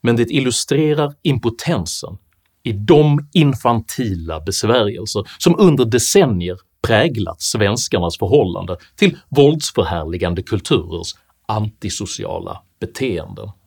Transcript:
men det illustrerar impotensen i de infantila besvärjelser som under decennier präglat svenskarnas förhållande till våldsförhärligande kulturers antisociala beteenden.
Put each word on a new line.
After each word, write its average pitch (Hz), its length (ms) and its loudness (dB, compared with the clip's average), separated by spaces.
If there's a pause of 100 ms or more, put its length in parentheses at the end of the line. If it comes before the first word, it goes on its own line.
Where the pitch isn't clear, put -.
men 120 120 4
det 117 160 0
illustrerar 143 800 0 (100)
impotensen 117 920 -4 (460)
i 117 80 -4
de 147 640 4
infantila 113 1040 0
besvärjelser 104 840 -2 (140)
som - 220 0
under 151 260 6
decennier 113 720 0 (300)
präglat 110 540 0
svenskarnas 101 760 0
förhållande 92 600 0 (180)
till 196 220 2 (120)
våldsförhärligande 90 1120 0
kulturers 87 720 -4 (320)
antisociala - 1120 -6 (180)
beteenden. 95 680 -6 (180)